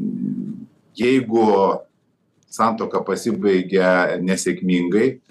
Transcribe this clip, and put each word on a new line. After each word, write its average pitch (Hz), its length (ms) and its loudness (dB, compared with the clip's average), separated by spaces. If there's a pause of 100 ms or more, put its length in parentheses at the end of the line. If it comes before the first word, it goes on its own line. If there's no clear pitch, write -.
(960)
jeigu 117 520 2 (1040)
santuoka 110 520 -2
pasibaigia 92 1160 0
nesėkmingai, 90 960 0 (140)